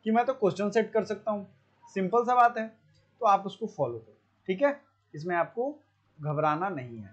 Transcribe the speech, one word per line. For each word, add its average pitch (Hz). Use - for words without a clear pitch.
कि 220
मैं 233
तो 262
question 202
set 214
कर 220
सकता -
हूँ। 208
Simple 196
सा 240
बात 240
है, 220
तो 240
आप 196
उसको 202
फॉलो 120
करो, -
ठीक 190
है? 285
इसमें 170
आपको 240
घबराना 151
नहीं 123
है। 101